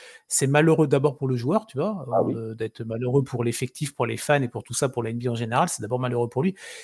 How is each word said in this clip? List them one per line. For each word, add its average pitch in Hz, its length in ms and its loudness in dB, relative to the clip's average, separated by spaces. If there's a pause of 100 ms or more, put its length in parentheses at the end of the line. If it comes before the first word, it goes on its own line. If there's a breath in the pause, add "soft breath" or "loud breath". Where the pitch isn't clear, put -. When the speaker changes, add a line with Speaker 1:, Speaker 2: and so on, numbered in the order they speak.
(260 loud breath)
Speaker 1:
C'est - 220 0
malheureux 156 400 6
d'abord 139 280 2
pour 135 120 -4
le 131 80 0
joueur, 156 300 -2
tu - 120 -10
vois, 180 340 -4
Speaker 2:
Ah - 40 2
Speaker 1:
avant 190 100 4
Speaker 2:
oui. - 80 0
Speaker 1:
de, 113 200 -8
d'être 110 280 -8
malheureux 123 400 0
pour 120 220 -2
l'effectif, 123 500 -4
pour 127 100 0
les 113 120 -4
fans 147 260 2
et 120 60 -2
pour 107 160 -10
tout 113 100 -10
ça, 139 140 0
pour 120 160 -4
la 113 60 -4
N 117 100 -6
B 123 80 -2
A - 20 0
en 117 60 -2
général, 120 320 0
c'est - 120 -6
d'abord 120 200 -4
malheureux 120 280 -2
pour 127 140 -2
lui. 190 140 0 (280 loud breath)